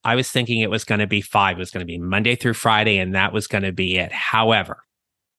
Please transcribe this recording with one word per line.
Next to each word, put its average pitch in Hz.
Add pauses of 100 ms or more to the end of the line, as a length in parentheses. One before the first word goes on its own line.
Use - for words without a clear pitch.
I 117
was 123
thinking 120
it 107
was 110
gonna 107
be 101
five. 95
It 90
was 90
gonna 90
be 85
Monday 98
through 120
Friday, 107
and 92
that 95
was 104
gonna 98
be 92
it. 87
However, 110 (560)